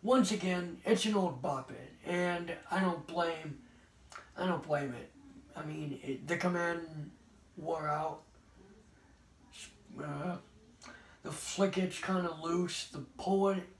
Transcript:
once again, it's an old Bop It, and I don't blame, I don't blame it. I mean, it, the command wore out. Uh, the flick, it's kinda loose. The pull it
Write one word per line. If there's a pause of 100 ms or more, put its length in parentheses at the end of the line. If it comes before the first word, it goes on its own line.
once
again,
it's
an
old
Bop
It, (120)
and (140)
I
don't
blame, (720)
I
don't
blame
it. (440)
I
mean,
it,
the
command (440)
wore
out. (1800)
Uh, (840)
the
flick,
it's
kinda
loose.
The (160)
pull
it (120)